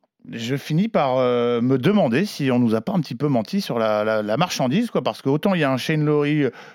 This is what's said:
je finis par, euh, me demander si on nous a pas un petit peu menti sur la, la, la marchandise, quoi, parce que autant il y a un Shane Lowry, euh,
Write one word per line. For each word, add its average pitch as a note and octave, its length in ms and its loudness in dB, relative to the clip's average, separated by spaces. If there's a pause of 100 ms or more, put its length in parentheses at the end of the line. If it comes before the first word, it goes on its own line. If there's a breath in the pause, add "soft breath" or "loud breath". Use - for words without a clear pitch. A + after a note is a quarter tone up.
(320)
je A#2 240 -6
finis E3 320 -2
par, C#3 300 2
euh, A#2+ 420 2
me C3 180 2
demander D#3 460 2
si C#3 260 -4
on B2 80 2
nous A#2 160 2
a A2 60 2
pas G3 120 -6
un G3 60 0
petit C3 160 -4
peu C#3+ 140 -2
menti C3 320 -2
sur B2 180 -4
la, G#2+ 240 0
la, G#2+ 200 0
la G#2 140 -2
marchandise, D#3+ 540 -2
quoi, E3+ 100 0
parce B2 220 -4
que C3+ 60 -2
autant D#3 260 2
il E3+ 60 0
y - 20 2
a C3+ 80 2
un C3 60 0
Shane D3+ 280 0
Lowry, D3 380 2
euh, B2 80 0 (240 loud breath)